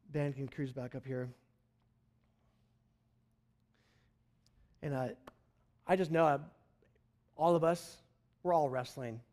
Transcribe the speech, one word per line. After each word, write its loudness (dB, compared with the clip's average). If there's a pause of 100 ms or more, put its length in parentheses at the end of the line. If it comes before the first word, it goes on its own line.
(100)
Band -2
can -6
cruise -6
back -10
up -10
here. -4 (3500)
And, -4
uh, -2 (760)
I 6
just 0
know, 6
uh, 4 (960)
all 4
of 4
us, 0 (440)
we're 2
all 4
wrestling. -6 (120)